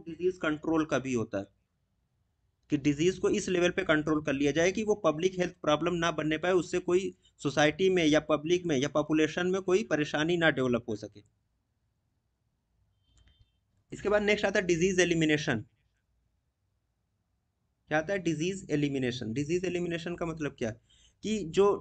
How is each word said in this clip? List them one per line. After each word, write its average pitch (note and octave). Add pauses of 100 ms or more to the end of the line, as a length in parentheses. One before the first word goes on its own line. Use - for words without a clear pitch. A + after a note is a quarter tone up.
डिजीज E3+
कंट्रोल D#3
का C#3+
भी B2+
होता G#2+
है, G2 (1300)
कि D3
डिजीज D3
को G3+
इस G3+
लेवल F3
पे F#3
कंट्रोल D3+
कर C#3+
लिया C#3+
जाए E3
कि A3
वो G#3
पब्लिक F3
हेल्थ F3+
प्रॉब्लम D3+
ना E3+
बनने D#3
पाए, F3+
उससे F3
कोई F3+ (280)
सोसाइटी D3+
में F3+
या D3+ (100)
पब्लिक D#3+
में D#3
या C3+
पॉपुलेशन D#3
में F#3+
कोई F#3+
परेशानी D3+
ना E3
डेवलप B2+
हो A2
सके। G#2 (2750)
इसके -
बाद G#3
नेक्स्ट G#3
आता G3+
है F#3+
डिजीज F3+
एलिमिनेशन। D#3 (2250)
क्या D3+
आता D#3+
है? G3+
डिजीज E3+
एलिमिनेशन। C3+
डिजीज D3+
एलिमिनेशन E3+
का E3+
मतलब D#3
क्या? A#2 (540)
कि G#3+ (120)
जो F#3 (160)